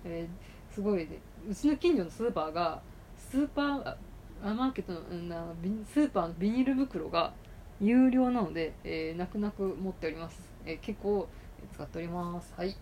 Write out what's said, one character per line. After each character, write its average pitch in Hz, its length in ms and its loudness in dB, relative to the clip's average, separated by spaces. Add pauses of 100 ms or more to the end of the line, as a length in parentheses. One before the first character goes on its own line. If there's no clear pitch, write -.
え 170 220 -4 (440)
ー、 - 40 -14
す 208 60 -6
ご 202 140 2
い 185 60 2
ね、 156 180 -8 (320)
う 196 40 -2
ち 285 140 2
の 294 80 6
近 349 200 6
所 185 80 2
の 165 60 -6
ス - 140 -4
ー - 80 2
パ 156 140 0
ー 151 60 -6
が、 165 280 2 (380)
ス - 220 0
ー 294 80 4
パ 285 140 0
ー、 285 340 0 (460)
あ、 208 120 0
マ 254 140 2
ー 262 40 0
ケ 208 80 -4
ッ 175 60 -8
ト 190 60 -6
の、 165 80 -4
う 160 140 -8
ん、 170 160 -6
あ 165 100 -4
の、 170 200 -8
ビ 180 80 -2
ニ-、 214 160 -2
ス 285 160 2
ー 294 100 6
パ 175 140 2
ー 165 40 -2
の 170 60 -6
ビ 190 160 4
ニ 254 120 4
ー - 20 6
ル 269 100 4
袋 196 360 0
が 170 240 4 (440)
有 247 320 8
料 254 200 6
な 247 100 2
の 160 140 0
で、 165 180 0 (120)
え 160 300 -2
ー、 170 40 -4
泣 185 120 -2
く 214 80 -4
泣 208 160 0
く 196 80 -4
持 190 280 -2
っ - 20 -8
て - 140 -6
お 160 40 2
り 156 60 -6
ま 165 140 -8
す。 - 100 -16 (240)
え 165 100 -4
ー、 156 60 -10
結 208 220 -6
構 196 260 2 (460)
使 147 100 -8
っ - 20 -8
て - 120 -8
お - 20 -4
り 170 80 -4
ま 175 320 -4
す。 - 160 -16
は 175 80 -4
い。 196 180 -2